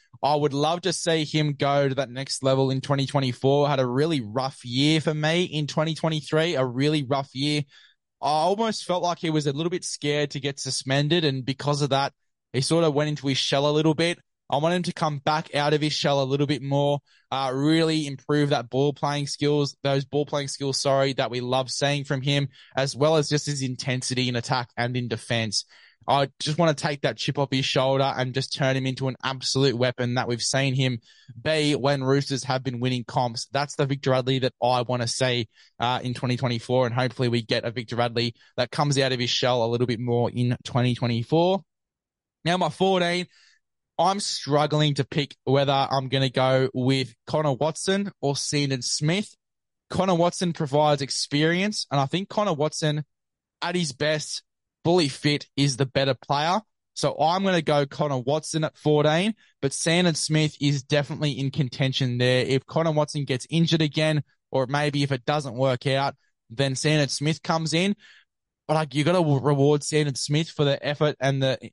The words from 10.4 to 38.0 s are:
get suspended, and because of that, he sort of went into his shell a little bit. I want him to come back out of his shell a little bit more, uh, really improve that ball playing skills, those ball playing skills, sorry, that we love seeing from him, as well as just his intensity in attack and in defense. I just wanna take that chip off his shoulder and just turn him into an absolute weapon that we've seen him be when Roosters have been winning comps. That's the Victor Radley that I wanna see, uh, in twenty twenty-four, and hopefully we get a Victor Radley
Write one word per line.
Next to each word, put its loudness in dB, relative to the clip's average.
get -6
suspended, 0
and -2
because -2
of 0
that, 0
he 0
sort 2
of 2
went 0
into -4
his 2
shell 0
a 2
little 4
bit. 0
I -2
want 0
him -2
to -4
come -2
back -2
out 2
of 2
his 0
shell 2
a 2
little 0
bit -2
more, 0
uh, -2
really 2
improve 0
that 0
ball 2
playing -2
skills, -2
those 0
ball -2
playing -6
skills, -4
sorry, 2
that -2
we -6
love -2
seeing -2
from -4
him, 0
as -2
well 4
as 2
just -2
his -4
intensity -2
in -2
attack -2
and -2
in -4
defense. -4
I 4
just -4
wanna 4
take -2
that 0
chip -4
off 0
his 0
shoulder 2
and -2
just -4
turn 2
him -2
into -4
an -6
absolute 0
weapon 0
that -2
we've -2
seen 0
him 0
be 2
when 0
Roosters 0
have -2
been -6
winning -2
comps. -4
That's -4
the 0
Victor -2
Radley 0
that 0
I 2
wanna -2
see, 0
uh, 0
in -4
twenty -2
twenty-four, 0
and -4
hopefully 0
we 0
get -2
a -4
Victor -8
Radley 0